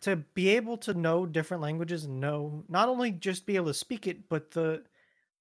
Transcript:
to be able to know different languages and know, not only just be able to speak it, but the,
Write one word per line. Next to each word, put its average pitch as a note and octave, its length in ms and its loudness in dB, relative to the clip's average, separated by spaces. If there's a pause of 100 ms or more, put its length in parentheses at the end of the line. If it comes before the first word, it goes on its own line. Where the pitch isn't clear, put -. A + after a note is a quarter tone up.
to G3 160 2
be F3+ 320 0
able A3+ 300 2
to B3+ 140 -2
know E3+ 320 2
different D#3+ 380 -2
languages E3 420 -2
and C3 140 -6
know, D3 500 -4
not F#3+ 200 4
only B3 220 2
just F#3 340 -4
be G3+ 100 0
able F3 120 2
to C#3+ 60 2
speak - 340 -4
it, - 220 -6
but D#3 220 -2
the, D#3+ 340 0 (560)